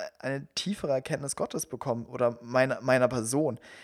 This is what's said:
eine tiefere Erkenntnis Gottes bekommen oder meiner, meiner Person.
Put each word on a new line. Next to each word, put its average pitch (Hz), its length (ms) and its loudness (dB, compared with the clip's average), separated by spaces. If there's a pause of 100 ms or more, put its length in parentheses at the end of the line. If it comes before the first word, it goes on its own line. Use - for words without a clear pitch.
(180)
eine 139 360 -4
tiefere 185 380 -2
Erkenntnis 139 440 -2
Gottes - 300 -4
bekommen 117 400 -4
oder 120 360 2
meiner, 123 380 2
meiner 127 280 4
Person. 123 520 0 (240)